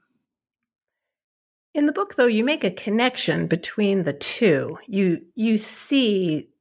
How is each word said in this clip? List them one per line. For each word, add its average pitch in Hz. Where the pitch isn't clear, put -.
In 294
the 302
book, 392
though, 254
you 226
make 302
a 196
connection 202
between 196
the 143
two. -
You, 190
you 220
see 196